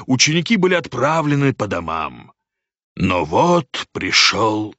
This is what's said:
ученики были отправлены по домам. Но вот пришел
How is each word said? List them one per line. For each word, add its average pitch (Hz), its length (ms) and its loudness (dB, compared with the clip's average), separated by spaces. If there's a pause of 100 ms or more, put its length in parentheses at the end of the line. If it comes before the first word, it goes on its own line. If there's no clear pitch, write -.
ученики 151 500 2
были 185 200 2
отправлены 147 760 0
по 107 140 -4
домам. 80 640 -6 (640)
Но 90 300 0
вот 160 680 0
пришел 107 880 0